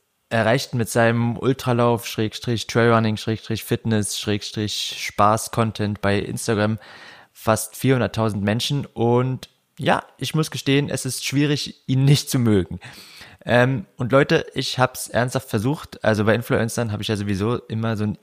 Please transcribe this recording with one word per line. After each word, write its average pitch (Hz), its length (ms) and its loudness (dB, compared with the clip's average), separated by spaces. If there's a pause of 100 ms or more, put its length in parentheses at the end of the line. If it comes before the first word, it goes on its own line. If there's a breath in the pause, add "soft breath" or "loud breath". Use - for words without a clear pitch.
(300)
erreicht 117 440 0
mit 120 160 -2
seinem 117 480 2
Ultralauf, 120 680 0
Schrägstrich, - 600 -4
Trailrunning, 113 480 4
Schrägstrich, - 480 -4
Fitness, 110 560 0
Schrägstrich, - 760 -4
Spaß-Content 107 1040 0
bei 101 180 2
Instagram 107 600 0 (520 loud breath)
fast - 460 -2
vierhunderttausend 110 680 0
Menschen. 120 440 -2
Und 123 600 0 (300)
ja, - 260 -2 (140)
ich - 180 -4
muss 156 160 0
gestehen, 139 380 0
es - 160 -4
ist - 180 -6
schwierig, 143 520 -2 (100)
ihn 131 180 2
nicht 143 260 6
zu 135 100 0
mögen. 101 400 2 (680 loud breath)
Ähm, 127 400 2 (100)
und 120 160 -6
Leute, 143 420 4
ich - 260 -4
hab's - 280 -2
ernsthaft 123 420 -2
versucht. 120 540 -4
Also 107 220 2
bei 110 100 4
Influencern 117 560 -2
hab 104 80 -4
ich 107 80 -8
ja 110 80 -2
sowieso 101 400 -2
immer 113 400 -4
so 104 80 -4
einen 107 200 -2